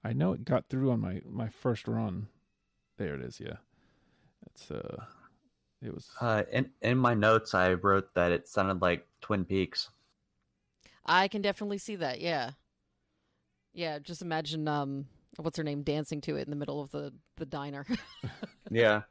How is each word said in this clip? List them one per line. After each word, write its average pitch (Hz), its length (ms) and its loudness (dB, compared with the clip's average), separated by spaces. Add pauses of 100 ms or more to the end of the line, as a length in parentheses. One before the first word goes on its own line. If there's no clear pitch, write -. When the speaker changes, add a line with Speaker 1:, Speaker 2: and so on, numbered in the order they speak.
Speaker 1:
I 113 100 -2
know 165 200 2
it - 120 -6
got - 240 0
through 131 220 2
on 117 80 2
my, 95 280 -4
my 113 220 -6
first - 380 -2
run. 107 400 -2 (720)
There 78 180 -4
it 65 60 -8
is, 62 180 -10
yeah. - 160 -10 (880)
It's, - 240 -20
uh, - 340 -10 (800)
it 117 100 -10
was - 160 -14 (140)
Speaker 2:
Uh, 110 300 2
in, 131 180 0 (140)
in 120 160 4
my 120 160 6
notes, 107 400 6
I 92 180 6
wrote 98 400 4
that 87 180 4
it 85 160 0
sounded 95 360 0
like - 240 2 (140)
Twin 98 240 0
Peaks. 92 440 -2 (1160)
Speaker 3:
I 185 200 6
can 208 140 -4
definitely 202 380 -2
see 208 160 -8
that, 143 260 -4
yeah. 139 300 -2 (1200)
Yeah, 165 240 -6
just 151 240 -12
imagine, 156 460 -4
um, 139 400 -2 (300)
what's 160 200 -4
her 165 60 -4
name 147 180 -4
dancing 147 400 -2
to 151 140 -6
it 135 80 -4
in 143 80 -8
the 147 40 -6
middle 143 260 -6
of 139 100 -12
the, 143 220 -8 (240)
the 160 100 -8
diner. 139 440 -8
<laughs> 240 40 0 (760)
Speaker 2:
Yeah. 107 400 6